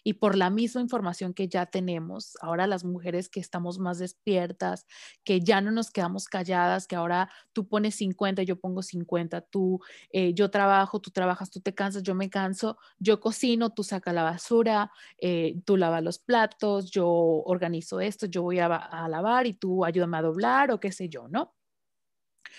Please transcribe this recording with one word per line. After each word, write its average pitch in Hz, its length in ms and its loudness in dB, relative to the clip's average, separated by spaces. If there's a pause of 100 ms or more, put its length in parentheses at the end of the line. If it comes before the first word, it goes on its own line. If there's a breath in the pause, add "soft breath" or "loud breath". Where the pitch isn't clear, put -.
y 214 80 2
por 202 240 2
la 185 120 4
misma 226 300 0
información 196 540 -4
que 190 160 -4
ya 180 160 -2
tenemos, 180 760 -6
ahora 170 240 -2
las 185 200 -2
mujeres 175 420 -4
que 185 140 -8
estamos 175 360 -6
más 180 220 -4
despiertas, 180 840 -4 (400 loud breath)
que 185 160 2
ya 196 180 4
no 202 120 0
nos 226 200 -2
quedamos 190 380 -4
calladas, 180 580 0
que 185 80 -6
ahora 175 340 0 (220 loud breath)
tú 202 160 -6
pones 214 280 0
cincuenta, 190 480 -2
yo 180 140 -2
pongo 190 260 -6
cincuenta, 175 580 -4
tú, 185 400 0 (300 loud breath)
eh, 180 220 2
yo 196 160 2
trabajo, 196 520 4
tú 185 100 -16
trabajas, 185 400 -2
tú 190 100 -14
te 190 140 -4
cansas, 196 280 -4
yo 190 120 -2
me 190 140 -2
canso, 190 480 -4 (220 soft breath)
yo 208 200 4
cocino, 233 540 0
tú 208 100 -4
saca 180 300 -4
la 165 100 2
basura, 208 680 2 (260 loud breath)
eh, 170 380 0 (100)
tú 196 120 4
lavas 165 260 2
los 170 160 -4
platos, 214 720 0
yo 175 160 2 (380)
organizo 175 540 -2
esto, 208 280 -4
yo 175 160 -2
voy 175 160 0
a, 170 80 4
a 165 420 -2
lavar 226 380 2
y 202 60 -2
tú 185 320 -2
ayúdame 170 320 0
a 160 40 -2
doblar 240 500 2
o 214 80 0
qué 196 120 -4
sé 180 180 -8
yo, 120 180 -14
¿no? 202 260 -6 (1040 loud breath)